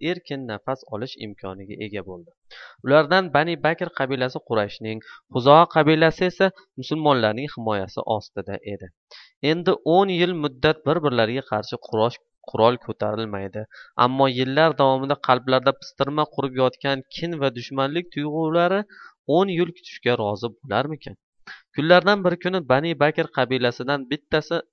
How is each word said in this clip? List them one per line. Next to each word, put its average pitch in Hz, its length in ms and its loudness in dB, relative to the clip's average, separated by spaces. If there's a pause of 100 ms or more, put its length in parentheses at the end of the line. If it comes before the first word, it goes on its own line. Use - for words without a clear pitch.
erkin 151 420 -6
nafas 123 420 -8
olish 113 320 -10
imkoniga 98 600 -12
ega 101 260 -10
bo'ldi. 90 280 -16 (480)
Ulardan 156 520 2
Bani 160 260 0
Bakr 165 320 -2
qabilasi 131 520 -4
Qurayshning, 110 580 -4 (280)
Huzoa 139 400 8
qabilasi 160 560 2
esa 185 280 0 (220)
musulmonlarning 131 760 0
himoyasi 104 580 -6
ostida 104 560 -6
edi. 98 280 -12 (480)
Endi 165 360 0 (120)
o'n 190 220 4
yil 180 240 2
muddat 151 520 -2
bir-birlariga 131 580 0
qarshi - 380 -6
qurol, 117 380 -2 (240)
qurol 113 340 2
ko'tarilmaydi. 107 880 -6 (280)
Ammo 131 340 2
yillar 135 500 2
davomida 135 400 2
qalblarda 131 560 2
pistirma 143 540 -4
qurib 139 280 -6
yotgan 131 520 0
kin 165 320 -8
va 139 100 2
dushmanlik 135 600 -4
tuyg'ulari 160 720 0 (440)
o'n 175 240 2
yil 170 200 0
kutishga - 460 -4
rozi 107 340 -2
bo'larmikan? 131 680 -6 (540)
Kunlardan 180 540 2
bir 175 120 0
kuni 185 260 -2
Bani 139 320 0
Bakr 151 340 0
qabilasidan 127 800 -2
bittasi 151 500 -2 (140)